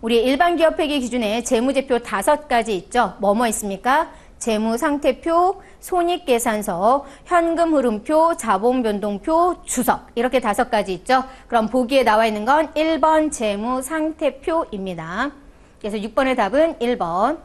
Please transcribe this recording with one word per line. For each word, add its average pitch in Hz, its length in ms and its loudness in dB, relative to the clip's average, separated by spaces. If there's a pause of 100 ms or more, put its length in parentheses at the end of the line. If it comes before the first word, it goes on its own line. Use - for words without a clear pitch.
우리 226 240 2
일반 330 320 2
기업 320 240 2
회계 294 180 0
기준에 233 460 -2
재무제표 254 560 0
다섯 294 480 -2
가지 226 280 0
있죠. 220 440 -2
뭐뭐 202 280 2
있습니까? 233 600 -2 (280)
재무상태표, 294 1200 0 (160)
손익계산서, 240 1300 0 (220)
현금흐름표, 330 1080 2
자본변동표, 220 1300 0
주석. - 520 -2
이렇게 254 240 0
다섯 233 300 0
가지 196 240 0
있죠. 254 280 0 (240)
그럼 226 220 0
보기에 254 340 2
나와 220 240 4
있는 214 180 -2
건 294 300 2
일 320 240 0
번 311 320 2
재무상태표입니다. 254 2000 -4 (480)
그래서 208 240 -6
육 220 120 -10
번의 262 200 2
답은 269 460 2
일 240 180 0
번. 196 460 0